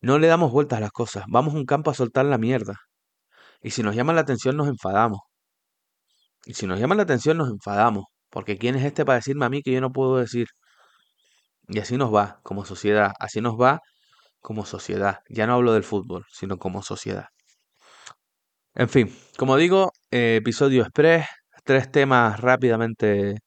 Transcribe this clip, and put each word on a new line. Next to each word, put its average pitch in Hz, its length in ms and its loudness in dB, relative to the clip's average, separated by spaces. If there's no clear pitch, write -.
No 131 160 2
le 156 100 4
damos 165 240 4
vueltas 147 260 0
a - 40 -4
las 104 100 -6
cosas, 101 360 -6
vamos 143 260 0
a - 20 -4
un 147 80 -4
campo 147 260 -2
a 143 40 -4
soltar 135 320 -2
la 139 120 0
mierda. 113 360 -4
Y 107 80 -10
si 120 120 -4
nos 104 140 -2
llama 127 160 0
la 165 80 2
atención, 135 360 -2
nos 147 120 0
enfadamos. 104 520 -2
Y - 100 -18
si - 120 -8
nos 92 120 -4
llama 147 160 0
la 214 100 0
atención, 156 340 0
nos 147 100 -2
enfadamos. 104 560 0
Porque 98 280 -8
¿quién 123 180 -2
es 131 80 0
este 147 200 -2
para 135 120 4
decirme 135 300 -2
a - 20 0
mí 139 140 -4
que 131 100 -2
yo 127 80 0
no 131 120 -2
puedo 131 260 0
decir? 120 300 -2
Y 101 120 -6
así 120 160 -6
nos 123 180 0
va 101 280 2
como 101 240 -10
sociedad, 104 520 0
así 104 220 -8
nos 117 200 -2
va 135 200 2
como 107 240 -8
sociedad. 98 640 -4
Ya 110 200 -2
no 123 60 2
hablo 123 180 4
del 110 100 4
fútbol, 92 480 -6
sino 95 280 -8
como 95 240 -8
sociedad. 101 440 -10
En 120 140 0
fin, 117 240 2
como 131 200 2
digo, 185 340 4
eh, 120 240 2
episodio 120 460 2
express, 151 440 4
tres 135 260 2
temas 123 500 4
rápidamente 113 1080 0